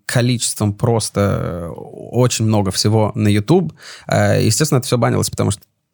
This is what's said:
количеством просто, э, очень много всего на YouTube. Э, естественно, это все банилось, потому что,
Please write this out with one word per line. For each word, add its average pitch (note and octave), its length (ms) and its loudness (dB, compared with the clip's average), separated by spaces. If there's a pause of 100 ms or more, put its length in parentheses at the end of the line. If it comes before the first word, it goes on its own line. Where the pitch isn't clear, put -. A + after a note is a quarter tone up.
количеством A#2 680 0
просто, A2 480 0
э, E2+ 500 -2
очень - 760 -2
много G#2 240 2
всего G#2+ 460 2
на G#2+ 140 2
YouTube. D#3 440 2 (340)
Э, G#2 360 2
естественно, C3 340 0
это A#2+ 80 -2
все B2 140 0
банилось, A#2 320 0
потому G#2+ 180 -2
что, - 140 -8 (300)